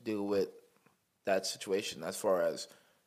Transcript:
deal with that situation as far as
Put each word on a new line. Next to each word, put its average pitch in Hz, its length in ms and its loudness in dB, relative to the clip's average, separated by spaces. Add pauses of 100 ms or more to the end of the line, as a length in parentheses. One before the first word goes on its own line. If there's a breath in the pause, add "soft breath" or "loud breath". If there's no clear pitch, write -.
deal 107 220 -2
with 101 240 2 (760)
that 95 200 2
situation - 580 -4
as 92 120 -4
far 95 260 2
as 80 260 0 (400 soft breath)